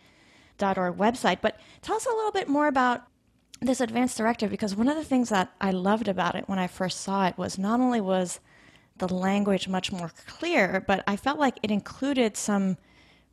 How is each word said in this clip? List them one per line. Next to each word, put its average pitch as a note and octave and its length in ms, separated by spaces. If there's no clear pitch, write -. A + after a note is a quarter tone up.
dot F#3+ 200
org F3+ 200
website. G3+ 440
But - 180
tell G4+ 140
us A4 100
a C5 40
little A4 220
bit G4 160
more D4 200
about B3 360
this B3 220
advanced A#3+ 360
directive, A3 320
because G3 260
one A#3 120
of D4 80
the D#4 80
things B3 260
that F#3+ 300
I G3 120
loved G3+ 360
about F3+ 280
it - 120
when G3 120
I F3+ 80
first - 340
saw G3 260
it F3 100
was F#3 200
not G#3 220
only B3 200
was F#3 400
the F3+ 140
language F#3+ 560
much F#3 240
more F3 200
clear, D#4 600
but F#3+ 200
I G#3 80
felt C#4 240
like C4+ 240
it G#3+ 80
included A#3+ 680
some G3 400